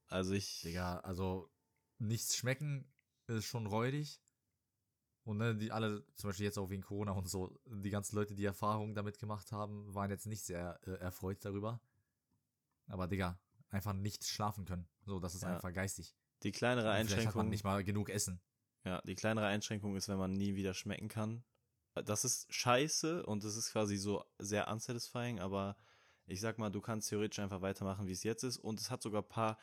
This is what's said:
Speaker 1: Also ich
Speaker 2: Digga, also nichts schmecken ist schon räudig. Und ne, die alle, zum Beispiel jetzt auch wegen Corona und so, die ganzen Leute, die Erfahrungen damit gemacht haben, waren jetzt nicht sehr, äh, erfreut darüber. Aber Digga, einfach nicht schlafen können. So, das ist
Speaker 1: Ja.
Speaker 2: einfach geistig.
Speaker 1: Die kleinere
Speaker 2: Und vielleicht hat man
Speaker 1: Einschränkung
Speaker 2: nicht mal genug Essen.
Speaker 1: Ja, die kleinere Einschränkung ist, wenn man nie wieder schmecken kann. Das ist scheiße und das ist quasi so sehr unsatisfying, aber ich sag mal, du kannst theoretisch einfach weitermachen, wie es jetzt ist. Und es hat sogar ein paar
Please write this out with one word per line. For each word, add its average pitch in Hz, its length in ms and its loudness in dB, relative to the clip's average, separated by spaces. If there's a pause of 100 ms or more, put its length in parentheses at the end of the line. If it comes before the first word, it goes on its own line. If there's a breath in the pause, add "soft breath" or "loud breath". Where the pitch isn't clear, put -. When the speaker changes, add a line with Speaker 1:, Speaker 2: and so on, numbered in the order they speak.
Speaker 1:
Also 92 260 2
ich - 280 0
Speaker 2:
Digga, 87 380 -2
also 92 500 -2 (480)
nichts 110 380 0
schmecken 131 500 -2 (420)
ist 113 180 0
schon 113 200 -2
räudig. 127 560 0 (1040)
Und 107 120 -2
ne, 117 180 4
die 107 160 0
alle, 107 340 0 (100)
zum 104 140 -4
Beispiel 101 160 0
jetzt 101 120 0
auch 98 120 0
wegen 95 140 -2
Corona 101 300 0
und 92 160 0
so, 92 360 -2
die 104 240 -4
ganzen 104 280 0
Leute, 104 180 2
die 101 80 0
Erfahrungen 107 500 2
damit 104 260 -2
gemacht 104 340 -6
haben, 104 420 -4
waren 101 160 2
jetzt 98 160 -4
nicht 107 160 -4
sehr, 87 420 -4
äh, 95 100 -4
erfreut 92 500 -4
darüber. 104 340 -2 (1080)
Aber 92 200 -2
Digga, 90 320 0 (300)
einfach 101 240 0
nicht 101 340 -2
schlafen 104 380 -2
können. 90 200 -4 (200)
So, 98 160 -2
das 87 120 -2
ist 95 100 -6
Speaker 1:
Ja. 90 120 0
Speaker 2:
einfach 87 180 -4
geistig. 95 400 -4 (300)
Speaker 1:
Die 104 80 0
kleinere 120 380 4
Speaker 2:
Und 107 180 4
vielleicht 110 200 4
hat 107 80 2
man 110 100 4
Speaker 1:
Einschränkung 110 40 2
Speaker 2:
nicht 104 140 0
mal 101 220 2
genug 101 240 2
Essen. 92 320 0 (420)
Speaker 1:
Ja, 92 200 0
die 92 120 -4
kleinere 110 320 4
Einschränkung 104 480 0
ist, 95 140 -2
wenn 98 80 2
man 95 160 2
nie 98 220 2
wieder 95 180 2
schmecken 101 340 -4
kann. 110 380 -2 (500)
Das 104 300 2
ist - 280 -2
scheiße 156 720 4
und 104 200 0
das 107 100 -2
ist 113 160 -2
quasi 104 240 4
so 98 300 0 (140)
sehr 101 280 2
unsatisfying, 117 720 -2
aber 98 380 0 (480 soft breath)
ich 92 160 -6
sag 110 160 0
mal, 107 120 0
du 98 120 -2
kannst 110 280 -2
theoretisch 107 300 0
einfach 98 220 -2
weitermachen, 98 460 0
wie 92 40 -2
es 87 120 -4
jetzt 110 200 0
ist. 123 140 -2
Und 107 240 -4
es - 100 -4
hat 127 100 -4
sogar 107 200 0
ein - 80 -6
paar 110 340 0